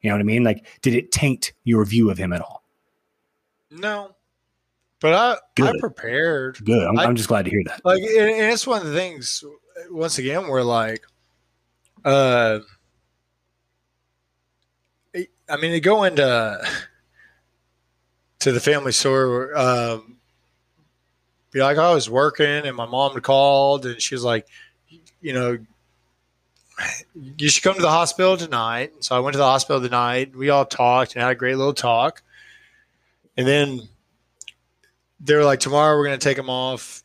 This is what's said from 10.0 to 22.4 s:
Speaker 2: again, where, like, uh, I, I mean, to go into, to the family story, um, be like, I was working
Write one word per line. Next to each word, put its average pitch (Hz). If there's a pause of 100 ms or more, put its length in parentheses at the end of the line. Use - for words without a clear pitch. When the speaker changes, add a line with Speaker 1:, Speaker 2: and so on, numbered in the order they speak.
Speaker 2:
again, 147
where, 131
like, 113 (1000)
uh, 123 (2500)
I, 180 (200)
I 147
mean, 160
to 170
go 202
into, 123 (1800)
to 135
the 120
family 143
story, 131
um, 120 (1300)
be 135
like, 143
I 170
was 127
working 143